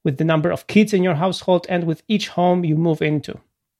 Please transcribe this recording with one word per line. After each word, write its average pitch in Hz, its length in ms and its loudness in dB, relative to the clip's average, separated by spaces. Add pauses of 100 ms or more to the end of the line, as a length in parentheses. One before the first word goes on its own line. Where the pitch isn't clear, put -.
with 143 140 -2
the 160 60 -2
number 160 280 2
of - 160 -6
kids 208 260 4
in 180 100 2
your 180 120 0
household, 180 520 0
and 175 180 -2
with 160 220 -4
each 208 220 0
home 180 340 0
you 156 120 0
move 160 260 0
into." 151 380 -4 (400)